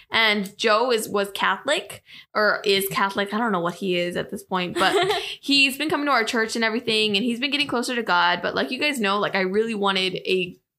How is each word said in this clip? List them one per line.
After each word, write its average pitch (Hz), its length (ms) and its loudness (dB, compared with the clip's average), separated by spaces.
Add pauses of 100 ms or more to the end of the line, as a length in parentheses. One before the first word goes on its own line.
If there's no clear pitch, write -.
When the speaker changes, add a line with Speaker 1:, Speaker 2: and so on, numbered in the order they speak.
(100)
Speaker 1:
and 208 460 2
Joe 226 340 2
is, 220 160 0
was 196 280 -2
Catholic 202 680 -2 (320)
or 208 300 2
is 196 240 2
Catholic. 202 460 -2
I 214 40 0
don't 233 140 0
know 180 80 0
what 170 140 -2
he 180 220 -2
is 175 200 -2
at - 140 -6
this 190 120 -10
point, 185 360 -4
but 349 160 2 (180)
Speaker 2:
<laughs> - 300 -6
Speaker 1:
he's 277 340 2
been 302 140 -2
coming 294 160 0
to 285 60 2
our 226 120 2
church 220 320 -2
and 226 80 0
everything, 220 520 0
and 208 80 2
he's 240 160 -2
been 277 100 -2
getting 285 180 -2
closer 240 260 -2
to 233 80 -2
God. 175 380 2
But - 140 -2
like 196 160 0
you 247 80 -6
guys 285 220 0
know, 202 180 2
like, 175 160 -2
I 196 80 2
really 214 320 0
wanted 190 400 0
a 180 420 -2 (220)